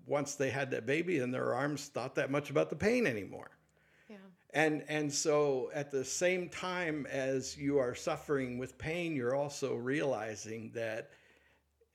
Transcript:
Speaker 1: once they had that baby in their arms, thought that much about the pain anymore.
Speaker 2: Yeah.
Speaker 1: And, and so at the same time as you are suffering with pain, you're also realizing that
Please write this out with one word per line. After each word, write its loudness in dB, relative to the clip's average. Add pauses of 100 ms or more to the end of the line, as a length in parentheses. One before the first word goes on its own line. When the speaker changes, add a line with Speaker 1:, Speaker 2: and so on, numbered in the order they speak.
Speaker 1:
once 0
they 0
had -2
that -2
baby 2
in 0
their 0
arms, 0
thought -4
that 0
much 0
about 4
the -4
pain 4
anymore. -4 (600)
Speaker 2:
Yeah. -18 (360)
Speaker 1:
And, 4
and 0
so 4
at -4
the 0
same 0
time -2
as -2
you 2
are 2
suffering -2
with -8
pain, -2
you're 2
also -2
realizing -2
that -4 (840)